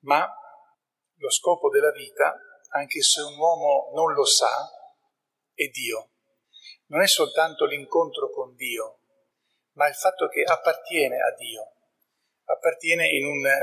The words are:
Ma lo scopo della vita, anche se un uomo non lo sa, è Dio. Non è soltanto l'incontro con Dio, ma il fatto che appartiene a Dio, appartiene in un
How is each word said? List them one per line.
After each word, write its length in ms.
Ma 300
lo 140
scopo 380
della 220
vita, 480
anche 320
se 200
un 160
uomo 560
non 200
lo 120
sa, 440
è 140
Dio. 420
Non 140
è 60
soltanto 580
l'incontro 640
con 260
Dio, 440
ma 140
il 80
fatto 320
che 160
appartiene 760
a 180
Dio, 380
appartiene 600
in 180
un 220